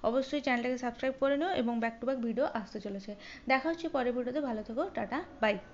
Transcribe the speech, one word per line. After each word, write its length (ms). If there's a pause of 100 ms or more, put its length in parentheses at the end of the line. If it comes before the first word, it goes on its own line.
অবশ্যই 380
চ্যানেলটাকে 380
সাবস্ক্রাইব 380
করে 180
নিও 100 (120)
এবং 120 (100)
back 160
to 80
back 100 (100)
ভিডিও 180 (140)
আসতে 240
চলেছে। 280 (380)
দেখা 200
হচ্ছে 240
পরের 220
ভিডিওতে, 320
ভালো 200
থেকো, 140 (140)
টাটা, 220 (240)
বাই। 120 (200)